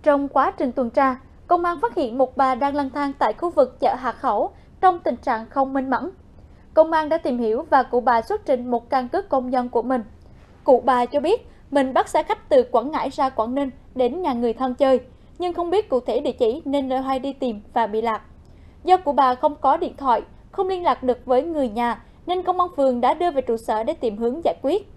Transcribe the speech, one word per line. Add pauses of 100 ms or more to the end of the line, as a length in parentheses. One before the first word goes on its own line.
Trong
quá
trình
tuần
tra, (300)
công
an
phát
hiện
một
bà
đang
lang
thang
tại
khu
vực
chợ
Hà
Khẩu (300)
trong
tình
trạng
không
minh
mẫn. (640)
Công
an
đã
tìm
hiểu
và
cụ
bà
xuất
trình
một
căn
cước
công
dân
của
mình. (600)
Cụ
bà
cho
biết (220)
mình
bắt
xe
khách
từ
Quảng
Ngãi
ra
Quảng
Ninh (240)
đến
nhà
người
thân
chơi, (380)
nhưng
không
biết
cụ
thể
địa
chỉ
nên
loay
hoay
đi
tìm (120)
và
bị
lạc. (640)
Do
cụ
bà
không
có
điện
thoại, (300)
không
liên
lạc
được
với
người
nhà, (240)
nên
công
an
phường
đã
đưa
về
trụ
sở
để
tìm
hướng
giải
quyết.